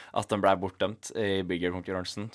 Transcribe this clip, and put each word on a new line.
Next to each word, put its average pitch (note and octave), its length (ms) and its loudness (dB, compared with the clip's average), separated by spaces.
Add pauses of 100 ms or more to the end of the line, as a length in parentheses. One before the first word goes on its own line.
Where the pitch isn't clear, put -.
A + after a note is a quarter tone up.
(140)
at G#2 160 -2
han G#2 100 2
ble G2 160 8
bortdømt F#2+ 600 -4
i G2 260 2
Big F2 220 -2
Air-konkurransen. F#2 720 -4